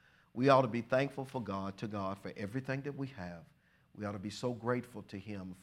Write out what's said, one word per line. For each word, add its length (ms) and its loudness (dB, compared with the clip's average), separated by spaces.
We 140 6
ought 140 10
to 60 2
be 140 0
thankful 420 2
for 160 -4
God, 380 -4
to 80 -6
God, 320 -4
for 180 -8
everything 460 -4
that 140 -6
we 100 -4
have. 280 -8
We 80 -6
ought 80 -2
to 60 -4
be 120 -6
so 220 -2
grateful 500 -2
to 160 -12
him 440 -10